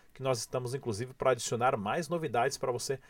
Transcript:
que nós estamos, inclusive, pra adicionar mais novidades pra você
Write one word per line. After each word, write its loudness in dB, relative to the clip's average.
que -12
nós 2
estamos, -4
inclusive, -4
pra 2
adicionar 2
mais -2
novidades 2
pra 0
você -4